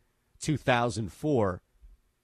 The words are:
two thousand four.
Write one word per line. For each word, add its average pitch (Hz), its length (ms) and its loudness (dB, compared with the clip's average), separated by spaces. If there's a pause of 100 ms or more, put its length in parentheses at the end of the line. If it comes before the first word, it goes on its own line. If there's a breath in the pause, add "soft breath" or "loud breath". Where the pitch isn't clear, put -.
(400)
two 151 180 -2
thousand 120 540 0
four. 110 500 0 (640)